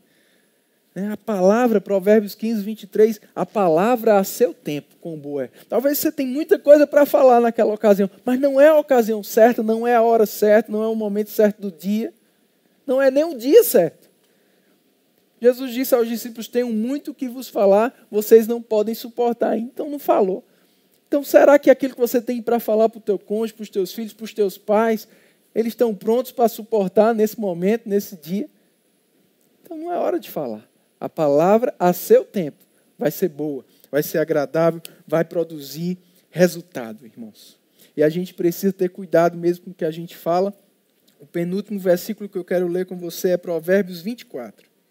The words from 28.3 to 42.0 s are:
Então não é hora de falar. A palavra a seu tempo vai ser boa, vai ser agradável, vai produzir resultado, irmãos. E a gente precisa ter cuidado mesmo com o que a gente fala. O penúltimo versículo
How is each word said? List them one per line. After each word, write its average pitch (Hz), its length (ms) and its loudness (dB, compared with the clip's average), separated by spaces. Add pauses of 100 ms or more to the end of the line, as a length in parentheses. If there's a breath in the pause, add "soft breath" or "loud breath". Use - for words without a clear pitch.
Então 330 160 -16
não 339 140 -8
é 349 40 -4
hora 339 220 -4
de - 100 -12
falar. 117 400 -10 (300)
A 131 100 -10
palavra 170 720 2
a 175 140 2
seu 226 320 2
tempo - 400 -8 (340)
vai 151 140 -4
ser 185 160 -4
boa, 147 360 -8 (280 soft breath)
vai 147 100 0
ser - 160 -6
agradável, 160 640 -2 (240 loud breath)
vai 165 180 -2
produzir 165 760 -6 (320 soft breath)
resultado, 143 760 -4
irmãos. - 540 -20 (360 soft breath)
E 147 60 0
a 156 60 4
gente 180 260 -6
precisa 180 380 -2
ter 180 160 -4
cuidado 170 500 -2
mesmo 175 280 -4
com 185 40 -16
o 175 40 -20
que 180 100 -10
a 160 80 -4
gente 170 240 -14
fala. 185 360 -2 (640)
O 143 80 -20
penúltimo 185 520 -8
versículo 190 500 -2